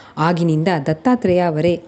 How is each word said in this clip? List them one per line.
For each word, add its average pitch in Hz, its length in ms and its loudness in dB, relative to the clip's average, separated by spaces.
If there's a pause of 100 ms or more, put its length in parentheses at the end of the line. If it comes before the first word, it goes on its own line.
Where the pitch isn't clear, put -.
(180)
ಆಗಿನಿಂದ 160 500 0 (180)
ದತ್ತಾತ್ರೇಯ 180 540 0
ಅವರೇ 170 480 0